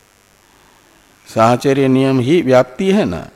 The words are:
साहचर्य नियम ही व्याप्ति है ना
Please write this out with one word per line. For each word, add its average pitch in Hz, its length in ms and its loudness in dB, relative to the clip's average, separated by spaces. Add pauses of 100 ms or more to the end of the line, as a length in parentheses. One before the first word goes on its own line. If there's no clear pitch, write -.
(1300)
साहचर्य 127 600 0
नियम 135 320 0
ही 147 220 0
व्याप्ति 127 500 0
है 196 140 0
ना 82 300 -8